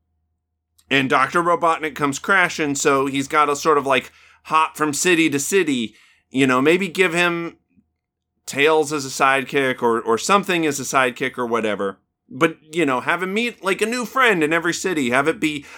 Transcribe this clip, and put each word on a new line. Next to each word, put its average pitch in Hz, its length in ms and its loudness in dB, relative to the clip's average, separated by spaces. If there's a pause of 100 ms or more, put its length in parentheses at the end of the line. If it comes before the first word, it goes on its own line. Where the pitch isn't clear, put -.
(880)
and 135 200 2
Doctor 139 320 2
Robotnik 165 540 0
comes 139 240 -4
crashing, 165 560 0
so 139 300 2
he's 139 240 -4
gotta 147 260 2
sort 151 220 2
of, 135 80 -2
like, 135 260 0 (360)
hop 156 280 0
from 151 180 -2
city 165 360 2
to 139 100 -2
city, 151 560 -2 (340)
you 135 180 2
know, 127 120 4
maybe 180 280 2
give 175 260 0
him 170 440 -2 (880)
Tails 147 440 2
as 143 140 -4
a 135 40 -8
sidekick 135 760 0
or, 117 180 0
or 113 160 0
something 190 480 0
as 139 140 -2
a 131 40 -8
sidekick 127 540 -2
or 127 80 -4
whatever. 104 540 -4 (280)
But, 160 300 -2 (160)
you 160 140 0
know, 127 140 0
have 165 200 -2
him 185 140 -6
meet, 233 280 -4
like, 190 200 -2
a - 20 0
new 240 180 -4
friend 214 400 2
in 147 80 0
every 165 220 0
city. 156 380 -2
Have 139 160 2
it 151 120 -2
be 151 240 -4 (140)